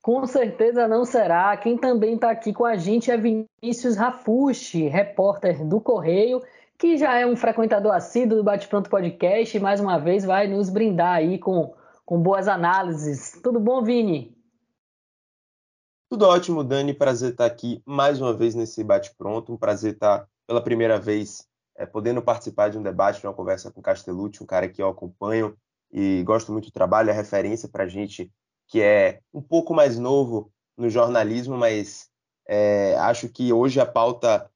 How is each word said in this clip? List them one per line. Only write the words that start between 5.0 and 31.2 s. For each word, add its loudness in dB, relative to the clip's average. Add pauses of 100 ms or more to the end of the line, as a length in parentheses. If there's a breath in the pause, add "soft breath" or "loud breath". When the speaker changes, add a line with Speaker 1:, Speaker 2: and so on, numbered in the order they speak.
Speaker 1:
do 0
Correio, 2 (360 loud breath)
que 2
já 2
é 2
um 2
frequentador 2
assíduo 0
do 2
Bate 0
Pronto -2
Podcast 0
e 0
mais 0
uma 0
vez 2
vai 2
nos -2
brindar 2
aí 0
com, -2 (300 loud breath)
com -2
boas 2
análises. -2
Tudo 0
bom, 0
Vini? 0 (1800)
Speaker 2:
Tudo 2
ótimo, 4
Dani. -2
Prazer 0
tá 0
aqui -4
mais 0
uma 0
vez 0
nesse -6
Bate 0
Pronto. -8
Um -12
prazer -2
tá 0 (220)
pela -2
primeira 2
vez, -6 (320)
é, -8
podendo -4
participar -2
de -8
um -10
debate, -2
de -10
uma -8
conversa -6
com -20
Castellucci, -6
um -18
cara -2
que -10
eu 0
acompanho -4 (380)
e -2
gosto -2
muito -8
do -20
trabalho, 0
é 0
referência -4
pra -6
gente -10 (400)
que 0
é 4 (140)
um -12
pouco 0
mais 4
novo 0 (260)
no 0
jornalismo, 0